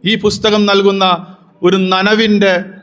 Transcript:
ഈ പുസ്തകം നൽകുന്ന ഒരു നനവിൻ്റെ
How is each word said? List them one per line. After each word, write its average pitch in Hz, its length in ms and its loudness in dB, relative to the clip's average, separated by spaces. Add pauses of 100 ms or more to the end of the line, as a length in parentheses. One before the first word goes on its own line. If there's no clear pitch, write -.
ഈ 196 100 0 (100)
പുസ്തകം 208 460 0
നൽകുന്ന 196 360 2 (600)
ഒരു 185 120 2 (140)
നനവിൻ്റെ 202 640 2 (300)